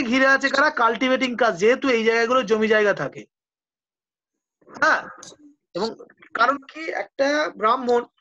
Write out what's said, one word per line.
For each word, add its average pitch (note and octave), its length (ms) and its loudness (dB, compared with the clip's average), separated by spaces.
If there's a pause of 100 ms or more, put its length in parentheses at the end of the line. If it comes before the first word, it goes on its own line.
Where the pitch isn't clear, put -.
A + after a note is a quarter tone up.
(100)
ঘিরে C4 240 2
আছে C4+ 140 0
কারা? C#4 220 0
cultivating B3+ 600 0 (120)
কাজ, A3+ 100 2 (100)
যেহেতু B3 240 2 (100)
এই A3+ 80 -2
জায়গাগুলো A#3 360 2 (100)
জমি A3 240 2
জায়গা G#3 180 2 (100)
থাকে। C3 200 -10 (1500)
হ্যাঁ, - 340 0 (760)
এবং G#3 120 -4 (500)
কারণ B3+ 180 2 (140)
কি, D#4 120 -14 (200)
একটা C4+ 260 -2 (320)
ব্রাহ্মণ A#3+ 420 0 (180)